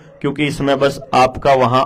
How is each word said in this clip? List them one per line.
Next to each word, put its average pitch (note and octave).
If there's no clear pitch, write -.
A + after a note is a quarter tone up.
क्योंकि D3
इसमें C#3
बस C#3
आपका C3
वहां B2+